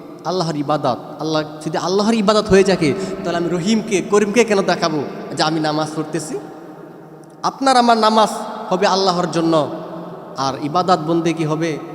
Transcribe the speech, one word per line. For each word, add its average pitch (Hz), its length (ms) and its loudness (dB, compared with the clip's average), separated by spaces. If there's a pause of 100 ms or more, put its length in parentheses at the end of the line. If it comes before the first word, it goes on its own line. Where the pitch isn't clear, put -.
(240)
আল্লাহর 165 320 -2
ইবাদত। 143 420 0 (220)
আল্লাহ 156 220 -2 (240)
যদি 165 100 -4
আল্লাহর 202 380 2
ইবাদত 214 340 2
হয়ে 190 160 8
থাকে, 170 300 2 (300)
তাহলে 170 120 -2
আমি 170 120 0
রহিমকে, 180 540 0
করিমকে 208 420 2
কেন 202 180 2
দেখাবো 165 400 0 (340)
যে 165 60 0
আমি 156 180 0
নামাজ 151 360 -2
পড়তেছি? 160 420 -6 (1040)
আপনার 262 340 2
আমার 240 220 6
নামাজ 220 300 6 (420)
হবে 185 160 2
আল্লাহর 185 460 2
জন্য, 165 380 2 (680)
আর 131 260 -2
ইবাদত 175 440 2
বন্দেগি 165 380 0
হবে 156 340 -2 (160)